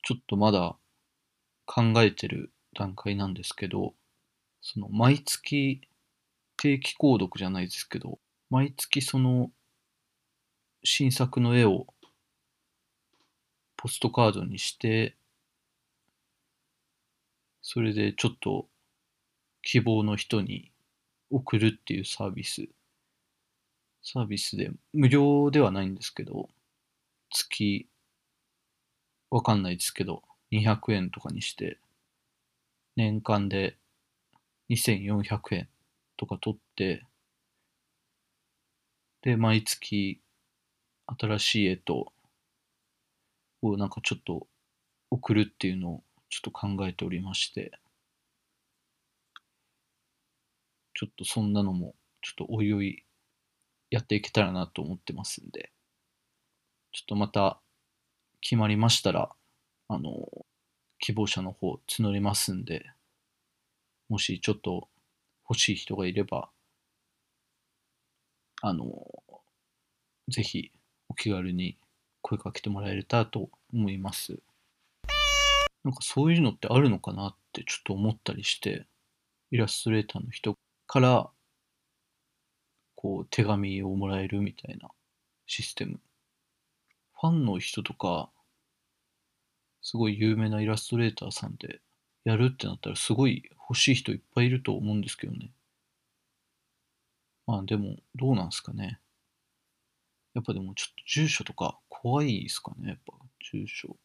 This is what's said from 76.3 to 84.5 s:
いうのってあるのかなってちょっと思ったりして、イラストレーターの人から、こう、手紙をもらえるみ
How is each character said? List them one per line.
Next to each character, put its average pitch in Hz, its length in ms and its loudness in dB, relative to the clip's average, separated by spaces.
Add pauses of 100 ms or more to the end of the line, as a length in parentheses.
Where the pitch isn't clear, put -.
い 170 60 6
う - 20 4
の 127 100 4
っ - 60 -12
て - 120 -8
あ 123 100 4
る 143 100 6
の 98 120 2
か 95 120 -8
な 98 160 -4
っ - 80 -10 (160)
て - 120 -10
ち - 100 -6
ょ - 60 -8
っ - 40 -20
と 98 100 -4
思 104 180 0
っ 110 100 -4
た 101 100 -6
り 104 120 -10
し - 160 -2
て、 - 260 -4 (640)
イ 123 60 0
ラ 113 100 4
ス - 160 -6
ト 117 80 -2
レ 110 100 4
ー 104 60 -4
タ - 140 -8
ー - 40 -8
の 120 60 -10
人 - 260 -6 (300)
か - 140 2
ら、 127 300 6 (1600)
こ 98 260 -4
う、 - 100 -10
手 117 140 2
紙 98 380 0
を 98 140 -4
も 98 100 0
ら 98 140 -2
え 95 80 -4
る 101 140 -2
み 101 100 -2